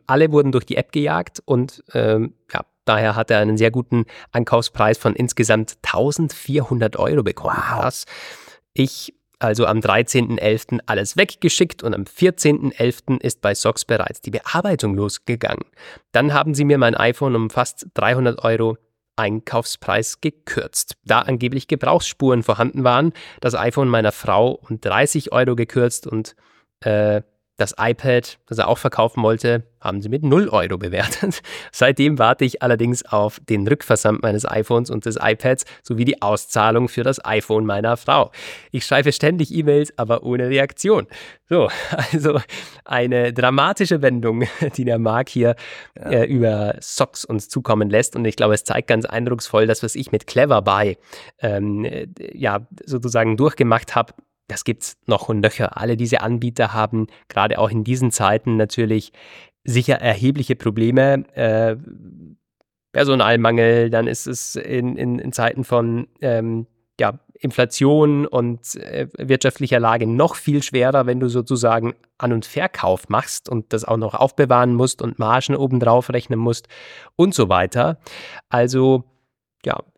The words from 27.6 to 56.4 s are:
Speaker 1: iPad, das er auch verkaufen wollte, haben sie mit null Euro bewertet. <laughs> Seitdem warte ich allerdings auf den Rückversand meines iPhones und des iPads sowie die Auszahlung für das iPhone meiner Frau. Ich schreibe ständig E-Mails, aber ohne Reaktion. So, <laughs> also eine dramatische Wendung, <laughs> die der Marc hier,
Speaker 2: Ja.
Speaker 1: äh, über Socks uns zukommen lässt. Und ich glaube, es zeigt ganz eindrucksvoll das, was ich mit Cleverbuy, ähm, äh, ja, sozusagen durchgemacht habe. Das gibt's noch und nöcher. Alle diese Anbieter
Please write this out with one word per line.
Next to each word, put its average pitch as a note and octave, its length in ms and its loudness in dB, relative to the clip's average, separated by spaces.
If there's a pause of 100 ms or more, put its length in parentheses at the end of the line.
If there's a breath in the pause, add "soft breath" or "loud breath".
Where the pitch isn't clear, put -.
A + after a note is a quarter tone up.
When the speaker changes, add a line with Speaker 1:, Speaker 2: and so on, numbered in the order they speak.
Speaker 1:
iPad, A#2+ 680 -2
das A2 100 -10
er G#2 120 0
auch A#2+ 100 2
verkaufen A#2 440 -2
wollte, A2+ 420 0 (180)
haben G2+ 180 -4
sie G#2+ 80 -8
mit C#3 140 -4
null D#3+ 260 4
Euro F#2 300 0
bewertet. F#2+ 640 -4 (140)
<laughs> - 160 -18
Seitdem C#3 460 2
warte B2 280 4
ich - 160 -4
allerdings A#2+ 420 0
auf G#2 340 0 (120)
den G2+ 180 0
Rückversand A2 540 0
meines G#2+ 280 0
iPhones A#2 380 0
und A#2 160 -6
des A2 160 -4
iPads B2+ 460 0 (160 loud breath)
sowie A#2+ 240 -2
die - 160 0
Auszahlung A2+ 640 0
für - 140 -6
das C3 200 -2
iPhone A2 440 0
meiner G#2+ 320 -2
Frau. C#3 320 0 (420 loud breath)
Ich B2+ 140 -6
schreibe C#3 260 2
ständig D#3+ 400 0
E-Mails, D3 460 2
aber A#2 240 -2
ohne B2 260 -2
Reaktion. C#3 580 0 (440 loud breath)
So, E3 180 2 (220 loud breath)
<laughs> - 0 -
also D3 500 0 (460 loud breath)
eine B2 480 0
dramatische C#3+ 640 2
Wendung, A#2+ 440 0 (160)
<laughs> D3 180 -4
die B2 80 -2
der A#2 120 0
Marc A#2 300 0
hier, A#2 260 2 (440 loud breath)
Speaker 2:
Ja. - 140 -8
Speaker 1:
äh, A#2 120 4
über G#2+ 560 0
Socks - 460 -4
uns G#2+ 240 -6
zukommen G#2+ 400 0
lässt. G#2+ 260 0
Und A#2+ 80 -4
ich A2 120 -2
glaube, G#2+ 180 2
es G#2 100 -4
zeigt - 240 -4
ganz A2+ 160 2
eindrucksvoll A#2 600 0
das, A2 160 0
was A2+ 140 -6
ich - 160 -8
mit - 140 -2
Cleverbuy, G#2 680 2 (440 loud breath)
ähm, G#2 440 -2
äh, - 220 -8 (260)
ja, G#2+ 340 -4 (200)
sozusagen A#2 500 0
durchgemacht A#2+ 580 0
habe. - 200 -2 (340)
Das - 160 -10
gibt's - 320 -8 (100)
noch A2 220 0
und A2 100 0
nöcher. G#2 380 0
Alle A#2 200 -2
diese A#2 260 0
Anbieter A#2+ 500 -2